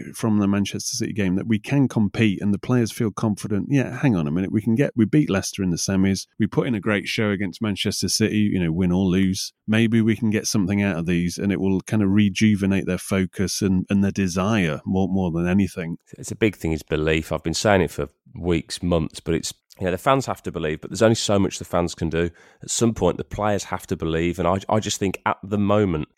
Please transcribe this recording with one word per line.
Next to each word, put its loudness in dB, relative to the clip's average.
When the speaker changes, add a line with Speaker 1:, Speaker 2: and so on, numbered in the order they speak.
Speaker 1:
from 0
the 2
Manchester -2
City -4
game 0
that -4
we 2
can 2
compete 2
and 0
the -2
players 0
feel -2
confident, -2
"Yeah, 0
hang 4
on 2
a -2
minute, -2
we 0
can 2
get, 0
we 4
beat 4
Leicester -2
in 0
the 0
semis, 0
we 2
put -2
in -2
a -2
great -2
show -2
against -4
Manchester -2
City, 0
you 2
know, 2
win 2
or 4
lose, 0
maybe 4
we 2
can 0
get -2
something 2
out 0
of -4
these," 0
and -2
it 0
will 0
kind 0
of 2
rejuvenate 4
their -2
focus -2
and, 2
and 2
their 2
desire 0
more, 0
more 0
than -2
anything. 0
Speaker 2:
It's -12
a -10
big 0
thing -4
is -4
belief. 0
I've -4
been -2
saying 4
it 0
for -6
weeks, -2
months, 0
but -4
it's, -6
you -4
know, 0
the -2
fans 0
have -8
to -8
believe, -4
but -14
there's -6
only 6
so 2
much 0
the -12
fans -2
can -4
do. 0
At -14
some 0
point, 0
the -6
players -4
have -8
to -4
believe, -2
and 0
I, 2
I 2
just -4
think -2
at 0
the -4
moment, 2